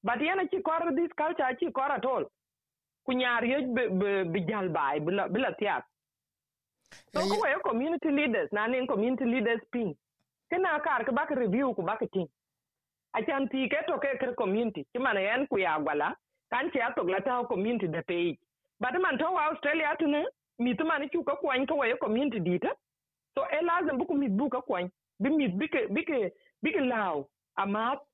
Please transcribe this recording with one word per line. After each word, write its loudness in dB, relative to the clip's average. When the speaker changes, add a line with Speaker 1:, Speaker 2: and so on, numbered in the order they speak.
Speaker 1:
But 0
yen 2
a 0
chi -2
kor 0
this 0
culture, 0
a 0
chi -2
kor 0
at -2
all. 0
Kunya 0
are 2
you 0
be, 0
be, 0
be 0
jal -2
bai, 0
bila, -2
bila 0
tiak. 0
So 2
Speaker 2:
Eh, 2
ye- 2
Speaker 1:
kuwa 2
yo 0
community 0
leaders, 2
na 0
ning 0
community 0
leaders 2
ping. -2
Kena 2
kar 0
ke 0
bak 0
review 2
ku -4
bak -2
ting. -2
Achan 0
ti -2
ke 0
to 0
ke -2
ke -2
community. 0
Chimana 2
yen 0
ku 0
ya 2
gwala. 0
Kan -2
chi 0
atok 0
la 0
tao 0
community 0
de -4
page. -2
But -2
man 2
to 2
wa 2
Australia 0
tene, 2
mitu 2
mani 0
chu -2
ka 0
kwany 0
ka 0
wa 2
yo 0
community 0
dita. 2
So 0
e 0
lazim 2
buku -2
mit 2
bu 2
ka -2
kwany. -4
Bi 2
mit 2
bi 0
ke, 0
bi 0
ke, 0
bi 0
ke 2
law, -2
a 0
math. 0